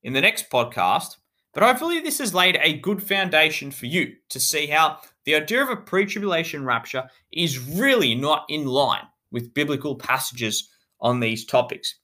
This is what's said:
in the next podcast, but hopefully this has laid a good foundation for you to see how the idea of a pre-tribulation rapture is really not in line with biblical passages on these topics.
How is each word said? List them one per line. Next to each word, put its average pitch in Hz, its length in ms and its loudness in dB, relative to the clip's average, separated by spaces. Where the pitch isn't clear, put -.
in 131 80 -6
the 135 80 2
next 214 280 2
podcast, 120 680 0
but 175 120 4
hopefully 311 340 2
this 311 200 -4
has 233 140 -2
laid 180 300 4
a 156 160 2
good 196 240 -2
foundation 156 680 0
for - 140 -12
you - 280 -2
to - 80 -8
see 147 300 -2
how 151 320 2
the 147 100 2
idea 165 280 2
of 269 60 0
a 240 80 -4
pre-tribulation 185 880 -2
rapture 127 440 -4
is 139 260 -2
really 165 560 2
not 147 340 0
in 151 180 -4
line 135 380 2
with 120 200 -8
biblical 147 440 -2
passages 117 760 -4
on 123 180 2
these 113 260 -2
topics. - 600 -2